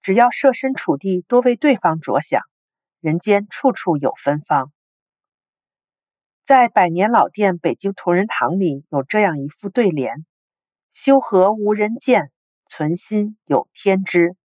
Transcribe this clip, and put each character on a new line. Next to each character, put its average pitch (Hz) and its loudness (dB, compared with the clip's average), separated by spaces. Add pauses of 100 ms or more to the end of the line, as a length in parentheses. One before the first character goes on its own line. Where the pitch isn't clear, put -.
只 190 -2
要 240 4
设 262 2
身 262 -4
处 151 -4
地， 185 -4
多 247 4
为 240 2
对 277 2
方 165 -2
着 139 -2
想， - -4 (580)
人 160 -2
间 208 0
处 - 0
处 165 -4
有 135 -2 (100)
芬 147 -2
芳。” 143 -4 (1700)
在 254 4
百 185 0
年 185 0
老 202 2
店 196 -2
北 156 -2
京 196 -6
同 180 -2
仁 190 0
堂 160 -4
里 147 -4
有 139 -4
这 214 -2
样 165 0
一 139 -8
副 196 -12
对 214 0
联 143 -6 (680)
：“修 277 2
和 202 2
无 208 -2
人 214 -4
见， 208 -2 (360)
存 156 -4
心 214 -4
有 - -2
天 190 0
知。” 180 0 (140)